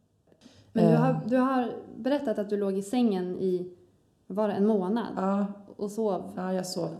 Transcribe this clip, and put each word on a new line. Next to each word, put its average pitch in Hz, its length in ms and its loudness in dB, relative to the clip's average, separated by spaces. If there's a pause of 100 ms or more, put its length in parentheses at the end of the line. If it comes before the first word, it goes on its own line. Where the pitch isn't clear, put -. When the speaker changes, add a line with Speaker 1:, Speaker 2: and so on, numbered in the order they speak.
(720)
Speaker 1:
Men 180 140 6
du 160 60 8
Speaker 2:
eh, - 60 8
Speaker 1:
har, 254 260 2
du 240 120 2
har 254 340 2 (260)
berättat 254 420 -2
att 208 100 -6
du 208 80 0
låg 196 200 -2
i 196 40 -2
sängen 196 580 0
i, 180 320 -2 (560)
var 208 200 0
det 196 60 0
en 202 120 2
månad? 214 500 2
Speaker 2:
Ja. 196 300 0 (320)
Speaker 1:
Och 208 140 -6
sov 196 440 -2
Speaker 2:
Ja, 185 180 -4
jag 185 140 -2
sov 165 220 -4 (100)